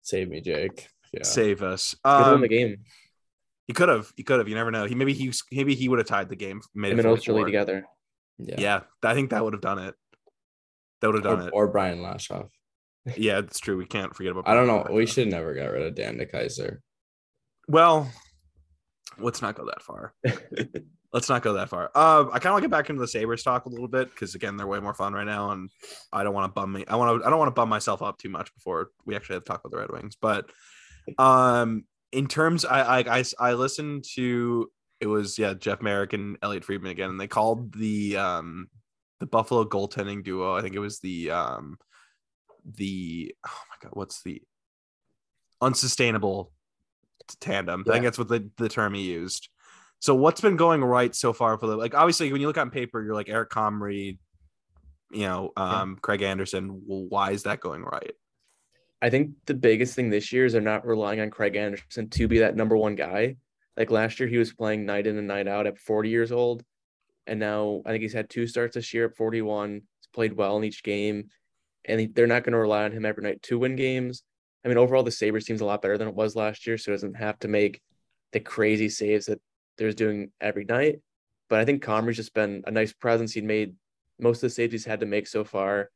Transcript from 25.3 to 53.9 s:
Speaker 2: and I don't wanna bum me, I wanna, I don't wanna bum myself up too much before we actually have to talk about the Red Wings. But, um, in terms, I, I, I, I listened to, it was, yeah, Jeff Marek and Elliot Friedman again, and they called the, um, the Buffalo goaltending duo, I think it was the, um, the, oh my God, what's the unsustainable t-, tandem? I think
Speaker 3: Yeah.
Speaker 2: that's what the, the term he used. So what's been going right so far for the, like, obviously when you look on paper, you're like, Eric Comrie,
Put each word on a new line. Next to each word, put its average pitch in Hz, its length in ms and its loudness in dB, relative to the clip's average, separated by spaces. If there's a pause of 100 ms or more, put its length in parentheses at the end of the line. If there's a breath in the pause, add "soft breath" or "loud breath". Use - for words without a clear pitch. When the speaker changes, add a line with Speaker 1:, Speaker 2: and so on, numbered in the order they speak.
Speaker 2:
and 95 180 -6 (440 loud breath)
I 98 100 -2
don't 101 120 0
wanna 95 180 -2
bum 98 200 -4
me, 95 140 -8
I - 80 -4
wanna, 117 200 4 (100)
I 120 60 4
don't 160 100 6
wanna 143 100 4
bum 120 180 2
myself 107 320 -2
up 101 180 -6
too 95 100 -14
much 90 260 -10
before 90 380 -6 (140)
we 104 100 -6
actually 95 180 -8
have 92 80 -8
to - 60 -20
talk 87 160 -6
about - 80 -14
the 85 60 -6
Red - 120 -8
Wings. - 240 -12
But, 104 380 -2 (680 soft breath)
um, 123 680 6 (280)
in 135 160 0
terms, 160 360 2
I, 127 360 4
I, 120 180 2
I, 127 60 2 (160)
I 123 140 4
listened 139 500 -4 (100)
to, 120 560 -2 (300)
it 104 80 -2
was, 104 280 0
yeah, 101 180 0
Jeff 98 280 -4
Marek 101 300 -2
and 101 300 -6
Elliot 101 220 -4
Friedman 95 280 -6
again, 95 180 -6
and 95 100 -8
they 101 60 -6
called 113 480 -2
the, 104 420 -2
um, 90 520 -4 (500)
the - 80 -8
Buffalo 113 380 2
goaltending 101 580 -4
duo, 92 320 -4
I 98 80 -2
think 95 140 -8
it - 20 -6
was 101 220 -8
the, 85 320 -6
um, 71 440 -4 (880 soft breath)
the, 92 720 -8 (100)
oh - 240 -14
my - 140 -20
God, - 140 -16
what's - 260 -12
the 82 180 -12 (1200)
unsustainable 113 920 0 (760)
t-, - 120 -20
tandem? 90 400 -4
I 107 100 -2
think 120 120 2
Speaker 3:
Yeah. 120 80 2
Speaker 2:
that's 117 80 -10
what 113 100 -4
the, 113 200 -2 (100)
the 117 100 -2
term 104 260 -2
he 101 80 -6
used. 90 460 -8 (540 soft breath)
So 143 120 6
what's 147 260 4
been 202 160 4
going 160 260 4
right 123 320 2
so 117 200 0
far 110 240 0
for 113 80 -4
the, 107 100 -2
like, 113 180 -4
obviously 160 380 4
when 139 80 -2
you 143 60 0
look 151 100 -2
on 135 140 -2
paper, 123 320 -6
you're 107 120 -4
like, 101 140 -4
Eric 110 220 -2
Comrie, 101 680 -2 (960)